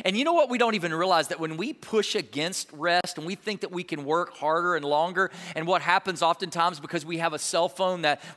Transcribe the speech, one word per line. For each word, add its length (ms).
And 140
you 60
know 100
what 160
we 80
don't 160
even 180
realize? 360
That 120
when 160
we 160
push 420
against 600
rest 420
and 100
we 100
think 260
that 100
we 100
can 220
work 320
harder 400
and 80
longer, 460
and 120
what 140
happens 400
oftentimes 580
because 280
we 120
have 140
a 60
cell 320
phone 320
that 180